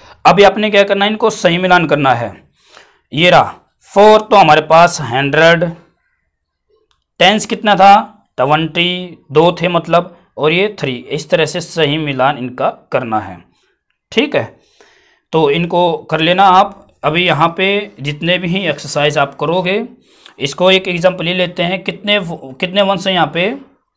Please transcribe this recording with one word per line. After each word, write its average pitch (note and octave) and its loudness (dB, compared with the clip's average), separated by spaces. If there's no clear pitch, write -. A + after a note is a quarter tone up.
अभी F3+ 6
आपने G3+ 4
क्या G3+ 4
करना G3 0
है? G#3+ 0
इनको A3 0
सही E3+ -2
मिलान F3+ 2
करना C#3+ 2
है। A2 -10
ये E3+ 2
रहा D3+ 2
फ़ोर, G#3+ 6
तो G#3+ 0
हमारे D#3+ 4
पास E3 2
हंड्रेड, D3 0
टेंस G3+ 0
कितना G#3+ -2
था? G3 4
ट्वेंटी, E3 -2
दो E3 2
थे E3+ 0
मतलब, E3+ -2
और D3+ 0
ये G3+ -2
थ्री। C3+ -6
इस C#3 -10
तरह D#3+ 0
से F3 -6
सही D#3+ -2
मिलान C3+ -2
इनका B2+ -6
करना A#2 -6
है। F#2 -16
ठीक C#4 -2
है, A#2 -6
तो D#3+ 2
इनको E3+ -2
कर D#3+ -6
लेना F3+ 2
आप। F#3+ 2
अभी E3 -2
यहाँ E3 0
पे G3+ -4
जितने D3 -4
भी F#3 -4
एक्सरसाइज D3 -4
आप D3 -2
करोगे, F#3 -4
इसको F3+ 0
एक F#3+ 0
एग्जांपल F3 -2
ले F3 -4
लेते F3+ -4
हैं। F#3+ -6
कितने, G3+ -4
कितने F3 -6
वंस F#3+ -2
हैं F#3+ -2
यहाँ D#3+ 0
पे? F3+ -2